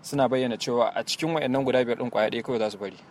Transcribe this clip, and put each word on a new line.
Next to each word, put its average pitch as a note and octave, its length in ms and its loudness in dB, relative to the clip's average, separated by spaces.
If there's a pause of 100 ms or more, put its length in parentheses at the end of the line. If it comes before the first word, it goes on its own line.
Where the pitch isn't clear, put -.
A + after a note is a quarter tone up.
suna C#3 260 0
bayyana B2+ 300 0
cewa A#2+ 360 2
a A#2 100 -2
cikin E3 300 -2
wayannan C3+ 300 0
guda B2+ 200 4
biyar A#2 140 -2
ɗin B2 120 -4
kwaya G#2+ 200 2
ɗaya A#2 120 -4
kawai A#2+ 160 -2
za G#2+ 120 0
su G#2 80 -12
bari F#2+ 180 -8 (140)